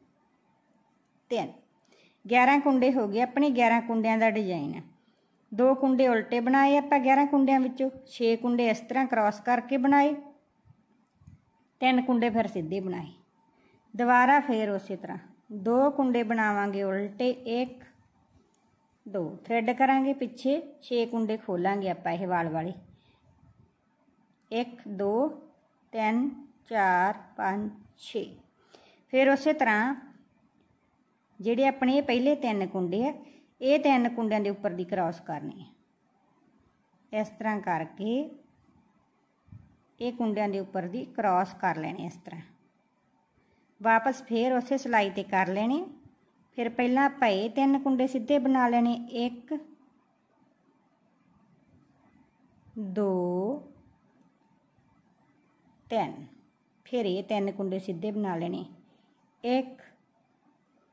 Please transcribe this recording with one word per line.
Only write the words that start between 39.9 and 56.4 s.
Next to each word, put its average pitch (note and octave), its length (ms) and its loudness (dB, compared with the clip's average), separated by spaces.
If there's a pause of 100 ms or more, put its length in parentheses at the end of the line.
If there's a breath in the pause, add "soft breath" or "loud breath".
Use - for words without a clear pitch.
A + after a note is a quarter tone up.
ਇਹ A#3+ 140 -4
ਕੁੰਡਿਆਂ G#3+ 360 -2
ਦੇ G3 100 -4
ਉੱਪਰ F#3+ 280 -6
ਦੀ F3+ 200 -8
ਕ੍ਰਾਸ F#3+ 460 0
ਕਰ E3+ 240 -2
ਲੈਣੀ D#3+ 280 -8
ਇਸ - 120 -14
ਤਰ੍ਹਾਂ। E3+ 240 -18 (1400)
ਵਾਪਸ A3+ 420 2
ਫੇਰ A#3 300 0
ਉਸੇ B3 240 0
ਸਿਲਾਈ A3+ 320 0
ਤੇ F#3+ 160 -6
ਕਰ F#3+ 220 0
ਲੈਣੀ। A3+ 360 -2 (760)
ਫਿਰ A#3 120 -2
ਪਹਿਲਾਂ B3 360 2
ਆਪਾਂ C#4 220 0
ਇਹ G3+ 220 0
ਤਿੰਨ C#4 300 2
ਕੁੰਡੇ C4+ 280 0
ਸਿੱਧੇ C4 320 0
ਬਣਾ B3+ 280 2
ਲੈਣੇ, A#3+ 260 2 (240)
ਇੱਕ, A#3+ 360 -6 (3250)
ਦੋ, F#3+ 960 -2 (2250)
ਤਿੰਨ। E3+ 380 -4 (600)